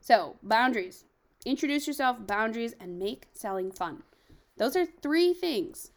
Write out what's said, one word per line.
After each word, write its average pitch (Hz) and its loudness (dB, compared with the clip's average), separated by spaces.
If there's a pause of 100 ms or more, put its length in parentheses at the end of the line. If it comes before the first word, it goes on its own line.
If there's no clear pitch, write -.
So 185 4
boundaries, 220 0 (400)
introduce 285 0
yourself, 262 0 (100)
boundaries, 226 -2
and 180 -12
make 208 -6
selling 190 -6
fun. 170 -8 (540)
Those 254 0
are 359 2
three 339 2
things 330 -4